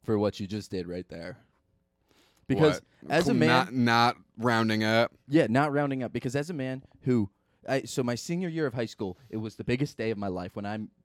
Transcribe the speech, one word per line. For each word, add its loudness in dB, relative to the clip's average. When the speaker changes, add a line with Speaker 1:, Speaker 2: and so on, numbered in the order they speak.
Speaker 1:
for 0
what 0
you -6
just -8
did -6
right -10
there. -14
Because 4
Speaker 2:
What? -6
Speaker 1:
as 2
a 2
Speaker 2:
Cl-, 4
Speaker 1:
man 4
Speaker 2:
not, 2
not 4
rounding 2
up. 4
Speaker 1:
Yeah, 4
not 2
rounding -2
up. -8
Because -4
as -4
a -8
man -6
who, 2
I, 0
so -4
my -2
senior -4
year -2
of -4
high -4
school, -8
it -8
was -8
the -10
biggest -2
day -4
of -4
my -6
life -8
when -8
I -6